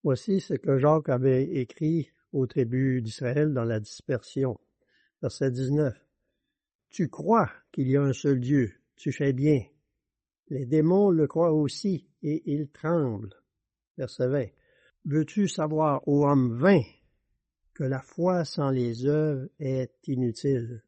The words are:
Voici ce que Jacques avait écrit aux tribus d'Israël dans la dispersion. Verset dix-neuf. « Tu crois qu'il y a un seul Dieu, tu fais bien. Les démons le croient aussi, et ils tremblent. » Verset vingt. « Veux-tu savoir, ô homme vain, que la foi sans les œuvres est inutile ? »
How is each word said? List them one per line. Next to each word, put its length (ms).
Voici 360
ce 140
que 240
Jacques 300
avait 340
écrit 640
aux 140
tribus 560
d'Israël 500
dans 120
la 160
dispersion. 800
Verset 280
dix-neuf. « 500
Tu 180
crois 420
qu'il 160
y 80
a 60
un 100
seul 260
Dieu, 360
tu 180
fais 200
bien. 280
Les 160
démons 460
le 160
croient 260
aussi, 560
et 280
ils 180
tremblent. » 680
Verset 300
vingt. « 200
Veux-tu 440
savoir, 580
ô 200
homme 300
vain, 260
que 100
la 160
foi 440
sans 260
les 360
œuvres 420
est 340
inutile ? » 800